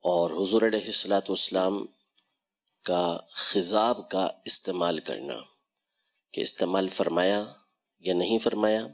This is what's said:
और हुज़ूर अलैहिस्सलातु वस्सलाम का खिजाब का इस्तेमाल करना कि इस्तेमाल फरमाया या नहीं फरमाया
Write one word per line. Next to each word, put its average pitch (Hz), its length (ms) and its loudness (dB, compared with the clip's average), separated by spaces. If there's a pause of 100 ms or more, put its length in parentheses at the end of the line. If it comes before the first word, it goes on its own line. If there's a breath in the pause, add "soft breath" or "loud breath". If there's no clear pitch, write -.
और 85 300 2
हुज़ूर 101 300 2
अलैहिस्सलातु 101 680 0
वस्सलाम 95 460 0 (1040)
का 90 200 2 (320)
खिजाब 107 640 2 (100)
का 95 140 0 (220)
इस्तेमाल 87 540 0
करना - 340 -8 (1000)
कि - 80 -4
इस्तेमाल 95 480 0
फरमाया 92 500 2 (640)
या 92 120 0
नहीं 90 240 2
फरमाया 110 440 2 (100)